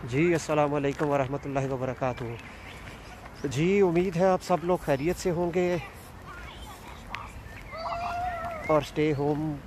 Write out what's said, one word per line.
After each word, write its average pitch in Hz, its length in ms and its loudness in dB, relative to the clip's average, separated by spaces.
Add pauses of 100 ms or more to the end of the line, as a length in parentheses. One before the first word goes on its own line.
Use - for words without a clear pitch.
जी, 143 280 4
अस्सलाम 151 380 4
वालेकुम 147 380 2
वरहमतुल्लाहि 139 600 0
वबरकातुहू। 127 680 -2 (1120)
जी, 170 320 4
उम्मीद 180 340 6
है 170 100 4
आप 185 160 6
सब 175 240 2
लोग 175 200 2
खैरियत 156 320 2
से 185 140 0
होंगे 175 520 2 (3000)
और 151 120 4
stay 156 300 0
home 147 540 0